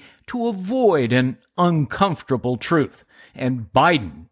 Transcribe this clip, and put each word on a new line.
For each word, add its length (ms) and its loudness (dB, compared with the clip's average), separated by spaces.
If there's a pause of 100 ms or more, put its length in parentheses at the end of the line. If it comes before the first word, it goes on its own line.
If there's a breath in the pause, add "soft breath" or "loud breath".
(280 loud breath)
to 200 -4
avoid 640 0
an 240 0 (220)
uncomfortable 1000 0
truth. 480 -2 (300 soft breath)
And 400 -4
Biden 580 2